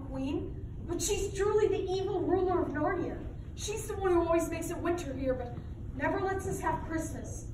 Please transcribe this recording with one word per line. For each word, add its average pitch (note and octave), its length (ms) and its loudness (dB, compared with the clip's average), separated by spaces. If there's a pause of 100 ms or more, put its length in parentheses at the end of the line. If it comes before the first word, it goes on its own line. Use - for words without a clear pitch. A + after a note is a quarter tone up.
queen, C#4 500 -2 (320)
but F4 140 -2
she's G4+ 320 0
truly G#4 340 4
the F#4+ 240 2
evil F#4+ 300 0
ruler F4+ 400 4
of - 80 0
Narnia. D4+ 480 0 (380)
She's G#4+ 320 -4
the G4+ 80 -4
one F#4+ 180 4
who E4+ 120 6
always E4 240 4
makes E4 200 -4
it E4+ 80 -4
winter E4 360 -2
here, C4 200 0
but - 220 -4 (400)
never D#4 240 0
lets F#4+ 280 0
us F#4 140 0
have D#4+ 260 0
Christmas. - 680 -4